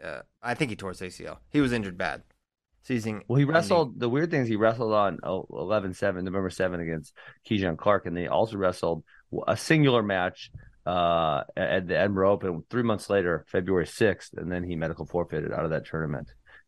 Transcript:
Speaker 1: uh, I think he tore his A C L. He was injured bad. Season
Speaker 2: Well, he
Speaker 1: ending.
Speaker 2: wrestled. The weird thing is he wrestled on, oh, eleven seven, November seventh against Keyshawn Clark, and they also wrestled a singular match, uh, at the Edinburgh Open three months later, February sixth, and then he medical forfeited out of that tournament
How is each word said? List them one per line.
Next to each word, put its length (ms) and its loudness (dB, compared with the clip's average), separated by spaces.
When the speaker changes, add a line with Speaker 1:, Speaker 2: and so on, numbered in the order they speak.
Speaker 1:
uh, 200 -12
I 120 -4
think 160 -2
he 60 -8
tore 140 -8
his 120 -12
A 80 -8
C 160 -14
L. 220 -12
He 120 2
was 120 2
injured 260 -4
bad. 240 -4
Season 460 -4
Speaker 2:
Well, 80 0
he 60 6
Speaker 1:
ending. 120 4
Speaker 2:
wrestled. 460 2
The 80 2
weird 220 2
thing 120 2
is 60 0
he 80 2
wrestled 380 2
on, 280 4
oh, 280 -4
eleven 420 -2
seven, 320 -2
November 240 -2
seventh 340 -2
against 300 -6
Keyshawn 320 0
Clark, 300 2
and 100 -4
they 120 -2
also 280 2
wrestled 480 0
a 100 2
singular 460 4
match, 480 -2
uh, 580 2
at 300 0
the 120 0
Edinburgh 340 4
Open 380 -2
three 140 0
months 260 -2
later, 380 2
February 380 0
sixth, 520 0
and 120 -6
then 140 -4
he 100 -6
medical 300 -4
forfeited 480 -4
out 120 -2
of 60 -2
that 140 -2
tournament 480 -6